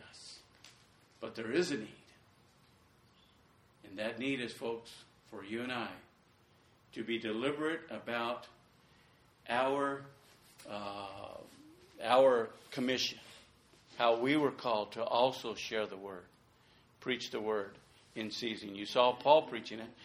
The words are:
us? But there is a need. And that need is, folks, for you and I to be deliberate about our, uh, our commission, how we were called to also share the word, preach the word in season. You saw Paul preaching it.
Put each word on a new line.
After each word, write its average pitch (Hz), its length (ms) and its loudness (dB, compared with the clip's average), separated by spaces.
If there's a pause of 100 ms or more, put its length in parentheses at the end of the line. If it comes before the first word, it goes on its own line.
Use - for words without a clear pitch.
(100)
us? - 300 -18 (800)
But 113 160 -10
there 113 140 -8
is 160 200 2
a 131 80 0
need. 107 100 -8 (2000)
And 98 100 -12
that 110 200 -4
need 131 220 -2
is, 117 120 -4
folks, 117 380 -6 (400)
for - 140 -12
you 110 180 -6
and 127 100 -4
I 117 160 -4 (1040)
to 120 100 -6
be 117 140 -2
deliberate 147 640 -2 (100)
about 117 560 -4 (1040)
our, 139 540 2 (640)
uh, 101 720 -8 (640)
our 123 480 8 (220)
commission, 127 460 0 (800)
how 117 220 6
we 135 180 4
were 147 140 4
called 107 420 0
to 113 100 -4
also 120 520 2
share 107 320 -2
the 95 100 -10
word, 95 280 -12 (760)
preach 123 300 -4
the 117 100 -4
word 107 320 -2 (420)
in 110 160 -6
season. 104 440 -6
You 101 120 -8
saw 123 260 6
Paul 151 300 6
preaching 113 380 -8
it. 113 80 -10 (160)